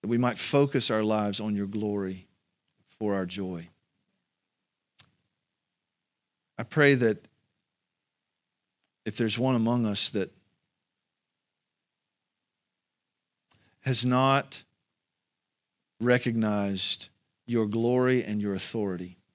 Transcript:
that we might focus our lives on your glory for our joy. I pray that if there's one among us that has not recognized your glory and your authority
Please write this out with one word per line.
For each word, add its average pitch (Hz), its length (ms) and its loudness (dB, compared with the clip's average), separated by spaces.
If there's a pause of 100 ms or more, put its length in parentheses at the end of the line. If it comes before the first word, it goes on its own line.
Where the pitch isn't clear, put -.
that 107 60 -6
we 117 100 0
might 120 200 0
focus 143 500 2
our 110 140 0
lives 107 380 0
on 107 160 -2
your 101 100 -2
glory 101 600 -6 (600)
for 104 280 -4
our 95 120 -2
joy. 90 420 -8 (3000)
I - 60 -8
pray 143 320 4
that 120 320 0 (1800)
if 104 120 -8
there's 110 200 0
one 127 200 0
among 117 280 2
us 104 260 0
that 98 200 -4 (3500)
has 127 260 0
not 135 560 2 (1400)
recognized 110 1080 0 (380)
your 117 200 0
glory 123 560 2
and 104 180 -4
your 101 140 -4
authority 92 640 -6 (180)